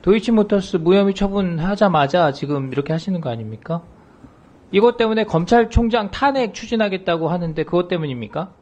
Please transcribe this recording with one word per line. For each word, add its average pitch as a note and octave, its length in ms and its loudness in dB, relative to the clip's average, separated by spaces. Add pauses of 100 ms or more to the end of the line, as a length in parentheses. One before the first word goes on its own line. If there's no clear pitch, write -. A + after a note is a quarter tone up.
도이치모터스 G#3 760 2
무혐의 G3 340 4
처분하자마자 F3+ 1200 0
지금 C#3 400 -4
이렇게 C#3 220 -2
하시는 E3+ 260 -4
거 D3+ 80 -6
아닙니까? A2+ 540 -8 (880)
이것 A#3 260 4
때문에 A3 280 0
검찰총장 A3+ 880 2
탄핵 C4+ 440 0
추진하겠다고 F#3+ 760 -2
하는데 E3 360 -4
그것 F3 220 0
때문입니까? D3+ 640 -6 (120)